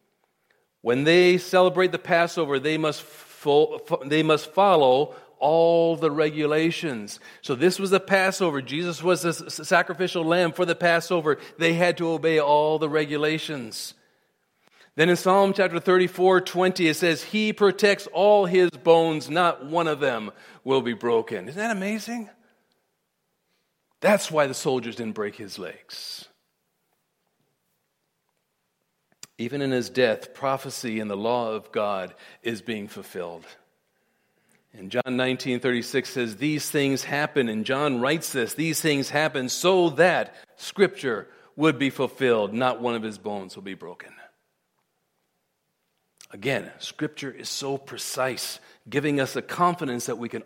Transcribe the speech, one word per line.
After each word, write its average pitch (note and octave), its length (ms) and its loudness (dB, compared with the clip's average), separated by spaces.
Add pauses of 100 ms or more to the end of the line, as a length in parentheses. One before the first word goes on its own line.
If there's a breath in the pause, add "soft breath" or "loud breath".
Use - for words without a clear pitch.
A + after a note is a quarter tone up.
(840)
When B2 220 2
they F3+ 340 6
celebrate F#3 540 2
the E3+ 60 -4
Passover, E3+ 600 0
they D3+ 180 0
must D#3 240 -2
fo-, D3+ 800 0
fo-, - 260 -4
they D3+ 180 2
must D#3 300 2
follow D3+ 640 4 (240 loud breath)
all E3 580 4
the D#3 140 0
regulations." D3+ 1080 -2 (220 loud breath)
So - 140 -4
this F3 240 2
was G3 100 -4
the F#3+ 100 4
Passover. F#3 640 0
Jesus D3 420 -8
was F3 200 2
the E3+ 80 0
s-, D#3+ 100 -4
s-, D3+ 280 -12
sacrificial F3 540 0
lamb E3 300 2
for F3+ 140 0
the E3+ 80 0
Passover. E3 640 0 (180 loud breath)
They E3 160 2
had F3 240 2
to E3+ 140 -2
obey D#3+ 280 2
all D3+ 400 4
the D3+ 120 -2
regulations. D3+ 1040 -4 (1000 soft breath)
Then D#3 120 4
in F3 80 4
Psalm G3 380 4
chapter F3 260 0
thirty-four F#3 640 4
twenty, F#3 460 0
it D3+ 80 0
says, E3 260 0
"He G#3+ 320 -2
protects G3+ 540 2
all G3+ 360 4
his F3+ 240 4
bones. D#3+ 600 4
Not E3 340 0
one D#3+ 240 -2
of D3+ 100 -2
them A#2+ 320 -2 (320 loud breath)
will C3 200 2
be A#2+ 100 -2
broken." A2 560 -2
Isn't D3+ 100 -12
that A3 160 -2
amazing? G#3 540 -6 (1700)
That's G3 300 4
why D3+ 160 4
the C3 60 -4
soldiers B2+ 440 -2
didn't A2+ 180 -6
break G#2 220 -6
his G2+ 220 -14
legs. - 680 -14 (3000)
Even B2 240 -6
in C3+ 80 -2
his B2 180 -2
death, A#2 460 0
prophecy C3 640 -6
and G#2+ 100 -6
the G2+ 60 -4
law A2+ 360 -2
of G#2+ 200 -10
God G2+ 420 -4 (280 loud breath)
is A#2 180 -6
being G#2 280 -8
fulfilled. F2 580 -12 (1300)
And F#2+ 180 -16
John B2 260 -4
nineteen B2+ 420 -2
thirty-six B2 520 -2
says, A#2 260 -6
"These D3 340 -4
things C#3 320 0
happen," C#3+ 460 -2
and A2 160 -4
John C3+ 360 -2
writes D#3 320 -2
this, A#2+ 220 -2
"These D#3 260 -4
things C#3+ 300 0
happen D3 380 -2
so F3 420 2
that D3 440 2 (220 loud breath)
Scripture C3+ 720 -2 (280 soft breath)
would D3 220 2
be C3+ 120 0
fulfilled. A#2 640 0
Not A#2+ 260 -2
one A#2+ 140 -2
of A2+ 80 -6
his G#2+ 160 -10
bones G2 380 -10
will F#2+ 80 -18
be G2 100 -12
broken." F2 380 -18 (2250)
Again, G2+ 480 -6
Scripture - 540 -10
is - 160 -14
so C#3 280 -6
precise, - 840 -8 (280 soft breath)
giving C#3+ 300 -2
us C3+ 160 -2
a B2 80 -4
confidence E3 640 -2
that A#2+ 120 -6
we A#2 100 -8
can A2 180 -10